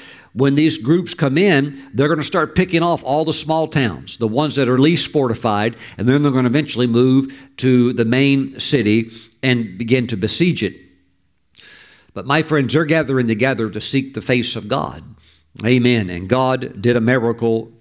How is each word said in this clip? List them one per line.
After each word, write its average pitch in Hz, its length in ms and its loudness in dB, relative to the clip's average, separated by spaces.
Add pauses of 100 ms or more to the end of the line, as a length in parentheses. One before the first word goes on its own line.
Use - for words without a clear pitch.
(340)
when 139 220 2
these 156 200 2
groups 151 380 0
come 139 240 0
in, 147 400 2 (160)
they're 135 140 2
gonna 156 140 0
start 156 320 -2
picking 180 280 0
off 170 200 0
all 147 220 0
the 156 80 -2
small 160 340 0
towns, 120 520 -4
the 113 100 0
ones 131 280 -2
that 135 120 0
are 127 100 2
least 160 320 2
fortified, 117 680 0 (200)
and 104 100 -2
then 143 160 4
they're 143 100 2
gonna 127 180 2
eventually 123 360 -2
move 127 460 2 (240)
to 127 380 2
the 117 100 0
main 135 560 2
city 113 500 2 (320)
and 113 360 0
begin 120 300 0
to 117 100 -4
besiege 135 440 0
it. 95 140 -4 (1400)
But 98 140 -12
my 147 160 0
friends, 143 320 0
they're 160 100 2
gathering 135 420 0
together 113 440 -2
to 101 100 -8
seek 135 320 -4
the 110 80 -8
face 127 340 -2
of 104 140 -10
God. 127 340 -4 (640)
Amen. 120 420 2
And 90 220 -6
God 127 500 -2
did 120 160 2
a 117 40 0
miracle 113 800 0